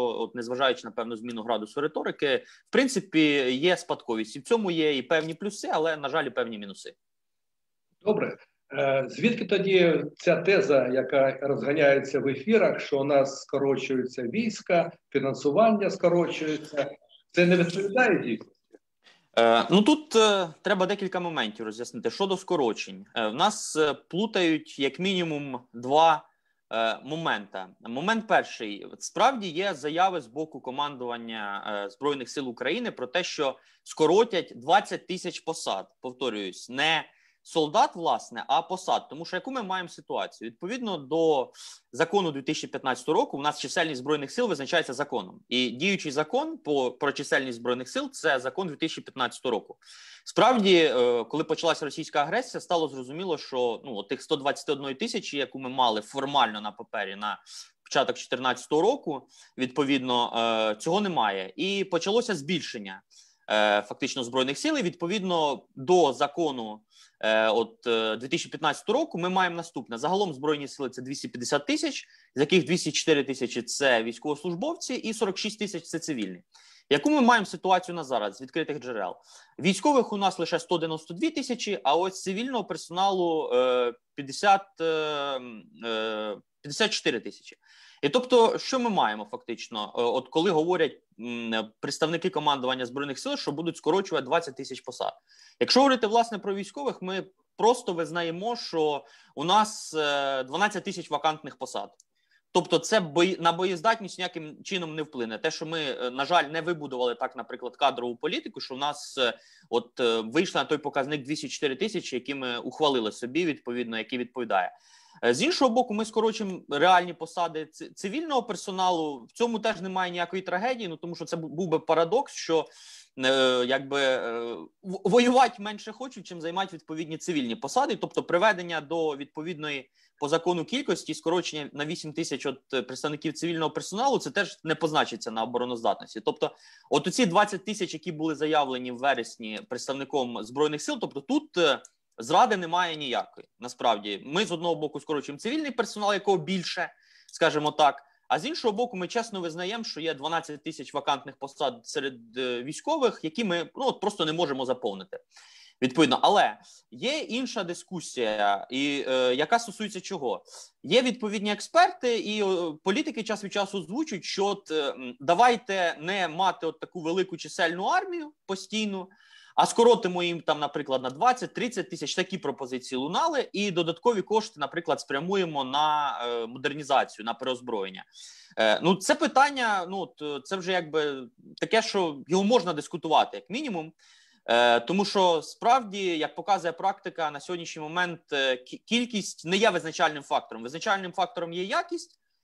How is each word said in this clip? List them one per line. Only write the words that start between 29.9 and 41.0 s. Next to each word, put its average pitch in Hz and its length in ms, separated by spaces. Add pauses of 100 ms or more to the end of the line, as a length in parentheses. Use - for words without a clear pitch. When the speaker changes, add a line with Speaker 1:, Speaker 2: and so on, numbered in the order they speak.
Speaker 1:
з 120 60
боку 143 340
командування, 117 1120 (120)
е, 98 40
Збройних 139 400
сил 135 200
України 165 420
про 123 160
те, 180 160
що 139 340 (260)
скоротять 180 720
двадцять 165 520
тисяч 180 320
посад. 107 480 (140)
Повторююсь, 117 680
не 147 360 (420)
солдат, 165 480
власне, 127 520
а 147 140
посад. 151 480
Тому 156 160
що 185 120
яку 220 140
ми 254 120
маємо 185 260
ситуацію? 117 600
Відповідно 202 480
до 147 540 (400)